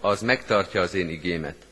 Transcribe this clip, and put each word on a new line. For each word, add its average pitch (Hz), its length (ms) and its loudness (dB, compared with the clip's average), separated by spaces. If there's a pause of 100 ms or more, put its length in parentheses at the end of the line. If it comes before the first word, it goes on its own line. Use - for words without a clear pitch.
az 101 200 2
megtartja 107 600 2
az 90 140 0
én 90 140 0
igémet. 80 480 -4 (140)